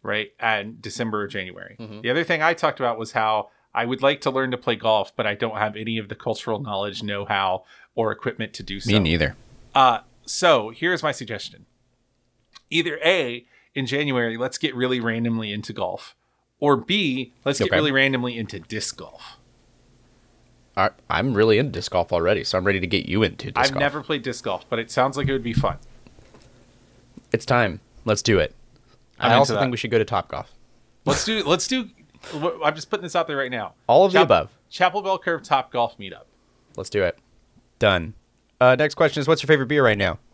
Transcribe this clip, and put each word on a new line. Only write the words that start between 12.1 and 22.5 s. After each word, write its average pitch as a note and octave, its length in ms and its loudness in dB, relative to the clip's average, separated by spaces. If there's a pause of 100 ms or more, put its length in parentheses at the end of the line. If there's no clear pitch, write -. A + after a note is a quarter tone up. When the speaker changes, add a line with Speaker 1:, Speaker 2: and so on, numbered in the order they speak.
Speaker 1:
Either D#3+ 360 -2
A, C3 400 0 (280)
in C3+ 120 -4
January, B2+ 500 0
let's B2+ 220 -6
get D3 180 -4
really B2+ 240 0
randomly A2+ 540 -2
into G#2+ 200 -8
golf. F#2 420 -8 (440)
Or C#3+ 160 6
B, C3 560 -2 (140)
let's C#3 140 0
get F#3+ 100 2
Speaker 2:
Okay. - 80 2
Speaker 1:
really D3+ 140 2
randomly C3 460 0
into G#2 220 -8
disc - 380 -8
golf. - 400 -20 (1400)
Speaker 2:
I, F#2+ 140 2 (200)
I'm A#2+ 260 0
really G#2+ 220 6
into C3+ 140 0
disc - 200 -8
golf F2 200 0
already, F2 320 2
so - 140 -2